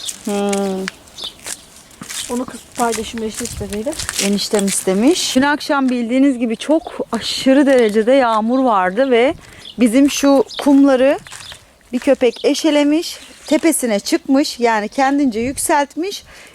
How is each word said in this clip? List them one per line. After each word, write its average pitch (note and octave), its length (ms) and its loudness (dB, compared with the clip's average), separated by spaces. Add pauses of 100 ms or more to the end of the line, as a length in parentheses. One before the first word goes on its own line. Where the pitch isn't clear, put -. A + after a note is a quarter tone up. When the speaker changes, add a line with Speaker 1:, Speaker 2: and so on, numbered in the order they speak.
(260)
Speaker 1:
Hmm. G3 600 -4 (1400)
Speaker 2:
Onu B3 160 -6
kız - 140 -16 (180)
kardeşim A3+ 460 -4
eşi A3 200 -8
istediydi. G#3+ 480 -8 (340)
Speaker 1:
Eniştem G3+ 400 0
istemiş. G3+ 680 0
Dün B3+ 60 2
akşam C#4+ 480 0
bildiğiniz B3 500 2
gibi A3+ 180 -4
çok - 400 -2 (140)
aşırı C4 540 2
derecede A3+ 460 4
yağmur A#3+ 520 2
vardı G#3 480 2
ve B3 240 4 (440)
bizim B3+ 320 4
şu C#4 340 2 (180)
kumları C#4 560 4 (720)
bir B3 60 -2
köpek B3 460 0
eşelemiş, D4 760 0 (280)
tepesine C4+ 520 0
çıkmış, D4 600 -2
yani A3 300 0
kendince C4+ 500 0
yükseltmiş, C#4+ 840 -2 (320)